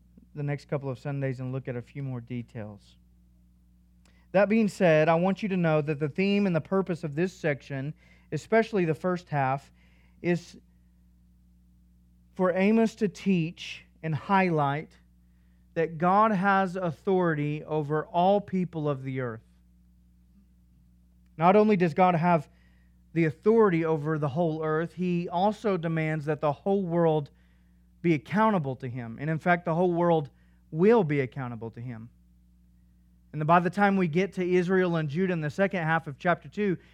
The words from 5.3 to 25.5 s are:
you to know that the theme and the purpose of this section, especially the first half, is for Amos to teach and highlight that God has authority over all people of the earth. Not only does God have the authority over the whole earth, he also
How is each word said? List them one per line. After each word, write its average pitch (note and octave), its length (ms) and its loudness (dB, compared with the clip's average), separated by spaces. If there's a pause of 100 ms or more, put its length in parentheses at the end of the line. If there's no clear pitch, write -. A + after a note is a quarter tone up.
you A3 60 -4
to F#3+ 80 -2
know D#3+ 240 2
that D3 180 -4
the D3 120 -4
theme G3+ 360 0
and F3+ 80 0
the D#3 60 2
purpose F#3 440 -4
of D3 100 -8
this F3+ 180 -2
section, C#3+ 640 -6 (380)
especially A3 520 0
the D#3+ 100 0
first F3+ 360 -4
half, C#3 420 -2 (480)
is E3+ 380 -4 (1800)
for F#3 180 2
Amos G#3+ 440 2
to G#3+ 120 -2
teach F3 760 -4 (180)
and D#3+ 120 -4
highlight D#3 760 0 (840)
that E3 240 -2
God G3+ 340 4
has F#3+ 440 0
authority D#3+ 880 0
over D3+ 420 -2
all F#3 340 2
people F3 480 -4
of C3+ 160 -4
the C3 160 -6
earth. A2+ 200 -8 (2000)
Not F3 180 6
only G#3+ 200 4
does E3+ 180 0
God F3+ 200 4
have E3+ 340 2 (680)
the E3+ 100 2
authority F#3+ 600 2
over D#3 340 -2
the D3 100 -2
whole D#3+ 340 -2
earth, D#3 300 -2
he F3 360 -2
also G3+ 480 0